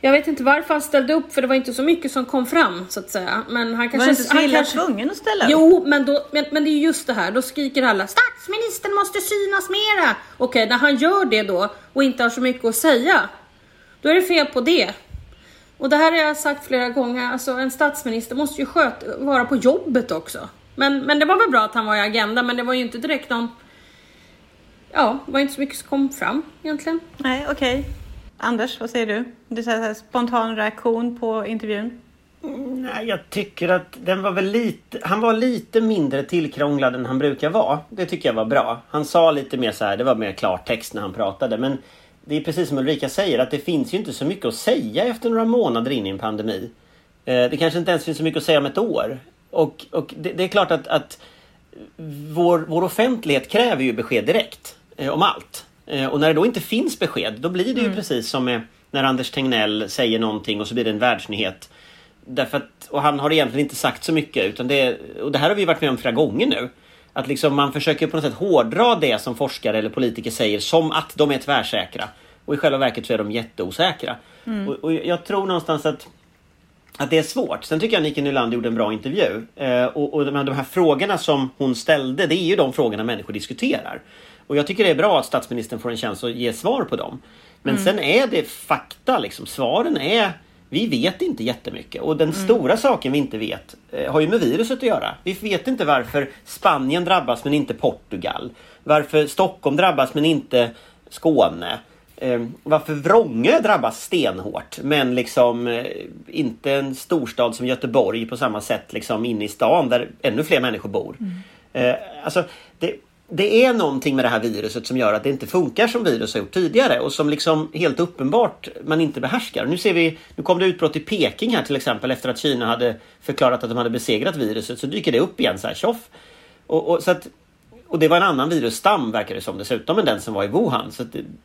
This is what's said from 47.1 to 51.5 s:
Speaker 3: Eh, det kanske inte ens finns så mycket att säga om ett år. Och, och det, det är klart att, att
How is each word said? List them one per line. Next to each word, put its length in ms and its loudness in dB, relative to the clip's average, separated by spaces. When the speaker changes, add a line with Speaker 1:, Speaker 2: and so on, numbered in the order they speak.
Speaker 3:
Eh, 100 -2
det 80 -4
kanske 200 2
inte 120 -2
ens 140 0
finns 140 -4
så 60 -4
mycket 140 0
att 60 -6
säga 140 4
om 80 0
ett 120 -4
år. 400 -2
Och, 400 0
och 280 -6
det, 140 -6
det 120 -2
är 40 -4
klart 220 2
att, 160 0
att 320 -2